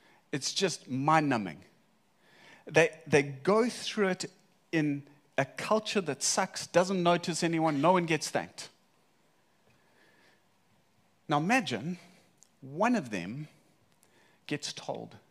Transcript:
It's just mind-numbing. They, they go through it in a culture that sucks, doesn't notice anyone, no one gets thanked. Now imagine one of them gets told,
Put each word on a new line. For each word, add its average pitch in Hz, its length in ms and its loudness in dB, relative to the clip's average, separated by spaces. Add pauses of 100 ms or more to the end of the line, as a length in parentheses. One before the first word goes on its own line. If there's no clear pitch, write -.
(320)
It's 143 220 -4
just - 360 -4
mind-numbing. 135 680 2 (1080)
They, 156 400 4
they 147 160 4
go 180 460 2
through - 400 -2
it - 240 -4 (400)
in 151 320 0 (340)
a 139 60 4
culture - 560 -2
that 151 240 -4
sucks, - 440 -2
doesn't 180 360 2
notice 170 400 0
anyone, 160 380 0
no 165 100 6
one 180 140 4
gets 160 240 -2
thanked. - 400 -6 (2500)
Now 147 120 2
imagine 170 600 0 (640)
one 180 340 0
of 143 140 -4
them 104 400 -8 (1000)
gets - 240 -6
told, - 460 -10 (140)